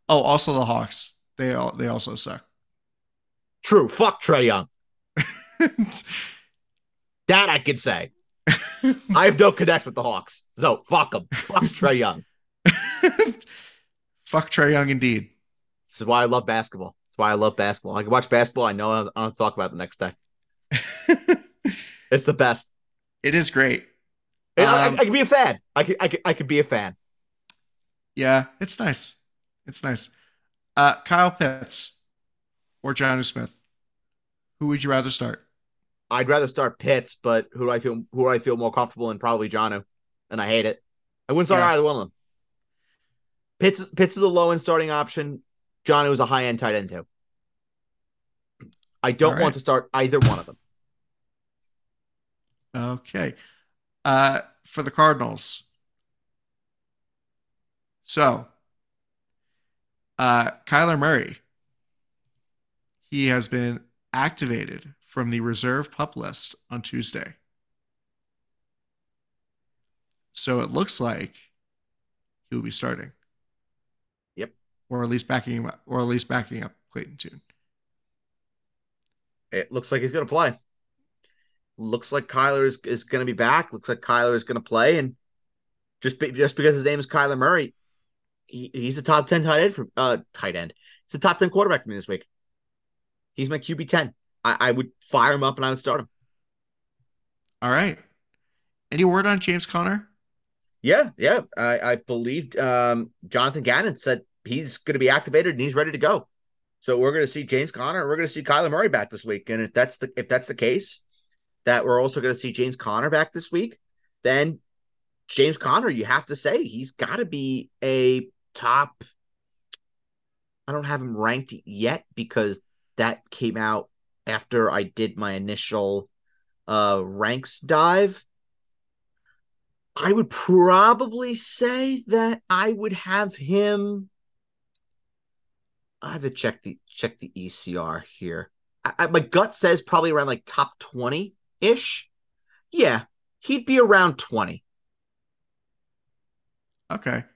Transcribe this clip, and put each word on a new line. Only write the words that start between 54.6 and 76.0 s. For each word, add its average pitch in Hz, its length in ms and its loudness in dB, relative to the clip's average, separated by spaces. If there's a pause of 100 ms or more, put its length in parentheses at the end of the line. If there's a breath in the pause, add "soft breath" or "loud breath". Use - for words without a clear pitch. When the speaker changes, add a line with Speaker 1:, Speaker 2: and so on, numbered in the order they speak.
Speaker 1:
for - 180 -10
the 135 80 -6
Cardinals. 135 720 2 (2500)
So, 123 420 0 (1700)
uh, 120 320 2 (160)
Kyler 160 320 2
Murray, 139 380 0 (1700)
he 139 160 0
has 127 220 2
been 120 320 -4 (320)
activated 139 880 -4
from 120 300 -6
the 117 100 -2
reserve 123 500 -2
pup - 240 -8
list - 400 -10 (160)
on 120 120 -10
Tuesday. - 520 -8 (3000)
So 123 260 -2
it 120 100 -6
looks 175 300 -4
like 117 340 -6 (1120)
he 120 80 -10
will 117 60 -6
be 113 80 -10
starting. - 420 -8 (1200)
Speaker 2:
Yep. 101 160 -12 (380)
Speaker 1:
Or 123 120 -4
at 120 60 -4
least 120 180 -2
backing 123 300 -4
him 117 100 -6
up, - 200 -14
or 127 140 -4